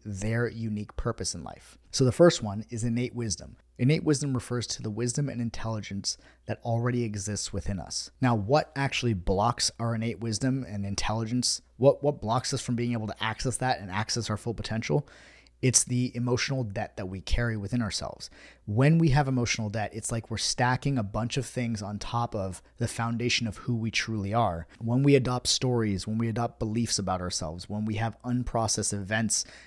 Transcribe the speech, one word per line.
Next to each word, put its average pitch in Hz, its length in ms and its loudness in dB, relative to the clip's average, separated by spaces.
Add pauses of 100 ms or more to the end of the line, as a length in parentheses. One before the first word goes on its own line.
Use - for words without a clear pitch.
their 107 460 -2
unique 110 480 -6
purpose - 360 -4
in 82 120 -10
life. - 320 -16 (140)
So - 120 4
the 127 80 6
first 170 320 8
one 104 260 -4
is 110 140 -4
innate 120 320 0
wisdom. 104 400 -6 (220)
Innate 143 260 4
wisdom 147 300 2
refers 120 340 -4
to - 140 -8
the 113 80 -6
wisdom 120 400 -2
and 117 100 -6
intelligence 110 800 -4 (300)
that 110 180 -4
already 120 400 0
exists 104 480 -6
within 98 260 -4
us. - 400 -8
Now, 127 160 4
what 113 400 2
actually 131 380 0
blocks 101 640 2
our 117 160 -2
innate 113 240 -4
wisdom 123 480 -2
and 101 180 -6
intelligence? 113 760 0 (160)
What, 135 260 6
what 139 160 2
blocks 117 340 0
us 131 80 -2
from 123 140 0
being 120 160 0
able 110 160 -2
to - 160 -6
access 110 340 -2
that 127 220 0
and 95 100 -10
access 107 400 -2
our 107 60 0
full 117 180 -6
potential? 113 540 -2 (540)
It's 127 240 4
the 123 280 0
emotional 123 520 -2
debt 101 320 -8
that 104 80 -6
we 92 160 -8
carry 120 340 2
within 107 260 -2
ourselves. - 480 -6 (360)
When 135 320 6
we 165 120 6
have 135 200 4
emotional 117 400 0
debt, 104 240 -4
it's - 180 -6
like 113 180 -4
we're 110 80 -4
stacking 127 600 2
a 113 60 2
bunch 110 340 -2
of 123 80 -2
things 117 360 -2
on 101 180 -6
top 120 360 -2
of 95 260 -4 (160)
the 117 100 0
foundation 117 600 0
of 101 100 -6
who - 180 -2
we 113 140 -2
truly 104 440 -2
are. 92 340 0 (120)
When 120 240 2
we 143 120 8
adopt 123 320 2
stories, 113 580 0
when 110 120 -2
we 117 100 0
adopt 117 320 -2
beliefs 110 400 0
about 92 220 -2
ourselves, 90 480 -6
when 104 160 -2
we 107 100 -2
have 110 300 -4
unprocessed 120 680 0
events 104 520 0 (220)